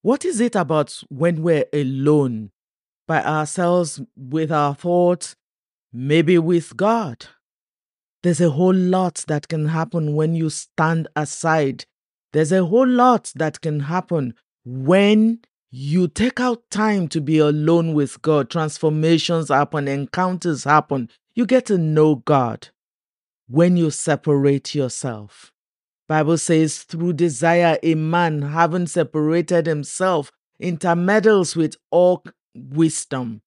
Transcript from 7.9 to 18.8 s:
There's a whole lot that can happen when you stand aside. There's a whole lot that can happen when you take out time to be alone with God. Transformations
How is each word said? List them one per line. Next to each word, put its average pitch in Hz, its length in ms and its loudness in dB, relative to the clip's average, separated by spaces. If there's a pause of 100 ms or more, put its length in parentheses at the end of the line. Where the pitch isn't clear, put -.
There's 170 180 0
a 175 100 4
whole 175 220 2
lot 185 540 0
that 147 220 -4
can 156 180 -2
happen 160 480 -2
when 156 220 0
you 160 120 -2
stand 160 680 -2
aside. 151 680 -2 (460)
There's 151 200 0
a 190 120 2
whole 220 220 2
lot 247 480 2
that 156 260 -6
can 151 200 -4
happen 151 540 -4 (300)
when 202 760 2 (320)
you 143 340 0
take 226 320 -2
out 247 320 -4
time 202 380 0
to 160 120 -4
be 156 180 0
alone 156 540 2
with 147 300 -2
God. 151 260 2
Transformations 156 1000 0